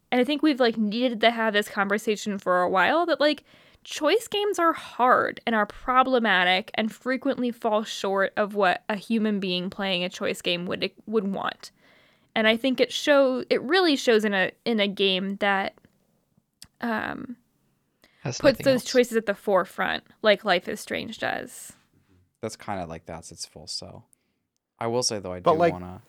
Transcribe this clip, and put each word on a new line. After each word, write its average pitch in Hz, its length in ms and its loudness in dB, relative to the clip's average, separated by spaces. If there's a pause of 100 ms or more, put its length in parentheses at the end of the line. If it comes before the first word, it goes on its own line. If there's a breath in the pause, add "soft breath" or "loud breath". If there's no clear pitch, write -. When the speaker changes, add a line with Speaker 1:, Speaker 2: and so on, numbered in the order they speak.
(120)
Speaker 1:
and 247 80 4
I 254 40 2
think 285 180 -2
we've, 294 180 4
like, 233 160 4
needed 226 460 0
to 233 80 6
have 226 240 0
this 208 140 0
conversation 202 720 -2
for 180 220 0
a 180 80 2
while, 190 380 2
that, 320 140 0
like, 294 240 0 (400 soft breath)
choice 330 440 0
games 415 300 -2
are 330 140 4
hard - 760 0
and 233 80 0
are 208 100 2
problematic 220 1120 2
and 220 180 -2
frequently 254 600 -4
fall 220 320 0
short 196 520 -2
of 208 200 -2
what 190 320 2
a 214 80 -2
human 214 420 -2
being 180 320 -4
playing 190 320 -4
a 180 60 -4
choice - 340 -6
game 175 240 -2
would, 185 240 -4 (160)
would 214 260 -2
want. - 380 -8 (640 soft breath)
And 220 140 2
I 226 80 4
think 254 240 0
it 240 120 2
show-, 262 560 2
it - 140 0
really 330 340 2
shows 226 280 2
in 208 100 0
a, 185 160 0 (140)
in 226 160 0
a 202 80 2
game 196 480 0
that, 196 380 0 (1080)
um, - 560 -6 (840 soft breath)
Speaker 2:
Has 127 160 -6
Speaker 1:
puts 277 200 4
Speaker 2:
nothing - 60 -6
Speaker 1:
those 262 180 2
Speaker 2:
else. - 80 -10
Speaker 1:
choices 247 260 2
at 220 100 -2
the 202 80 -2
forefront, 185 680 0 (200)
like 208 220 4
Life 180 240 0
is 208 120 -8
Strange - 380 -8
does. - 540 -8 (720)
Speaker 3:
That's 110 140 -8
kinda, 95 300 -8
like, 82 200 -12
that's 82 260 -14
its - 140 -14
full 78 220 -20
sell. - 400 -14 (720)
I 117 80 -4
will 120 160 0
say, 110 160 -2
though, 92 120 -8
I 92 80 -8
Speaker 4:
But, 165 120 4
Speaker 3:
do 160 60 0
Speaker 4:
like, 170 140 4
Speaker 3:
wanna, 90 360 -12